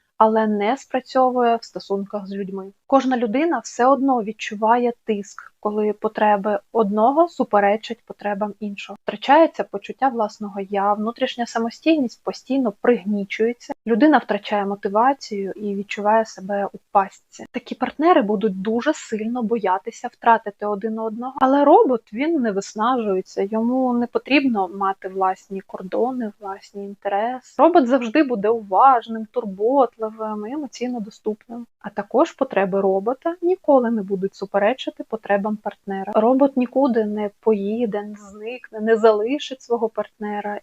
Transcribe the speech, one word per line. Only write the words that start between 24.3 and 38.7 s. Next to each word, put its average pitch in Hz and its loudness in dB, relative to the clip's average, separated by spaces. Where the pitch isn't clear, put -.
мати 196 -4
власні 190 -4
кордони, 220 -4
власні 202 -14
інтереси. 208 -6
Робот 320 6
завжди 240 2
буде 226 0
уважним, 226 2
турботливим 220 -2
і 226 -10
емоційно 247 -8
доступним. 220 -10
А - -14
також 240 0
потреби 196 0
робота 196 -2
ніколи 285 2
не 226 -2
будуть 196 -4
суперечити 208 -2
потребам 208 -2
партнера. 196 -10
Робот 262 4
нікуди 247 2
не 208 -4
поїде, 208 0
не 208 -14
зникне, 214 -14